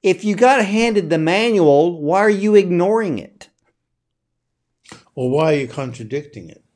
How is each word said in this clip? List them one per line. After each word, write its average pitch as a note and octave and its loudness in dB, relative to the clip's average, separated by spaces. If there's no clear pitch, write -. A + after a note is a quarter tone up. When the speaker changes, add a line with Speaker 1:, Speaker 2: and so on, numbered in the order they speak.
Speaker 1:
if F#3 -2
you G#3 -2
got B3 2
handed G3+ -2
the E3 0
manual, E3+ 2
why D#3+ 0
are G#3+ 2
you G#3 0
ignoring F#3 2
it? - -18
Speaker 2:
Or B2+ -4
why D#3 0
are D3 0
you C3+ -4
contradicting B2 -12
it? - -20